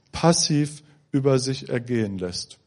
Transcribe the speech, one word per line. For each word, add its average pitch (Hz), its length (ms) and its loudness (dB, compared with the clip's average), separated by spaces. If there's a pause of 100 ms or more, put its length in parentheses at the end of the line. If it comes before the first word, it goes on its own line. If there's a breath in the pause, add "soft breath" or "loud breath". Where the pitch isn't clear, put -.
(140 loud breath)
passiv 160 720 2 (280 soft breath)
über 135 280 2
sich 131 280 -6
ergehen 113 500 -2
lässt. 90 500 -10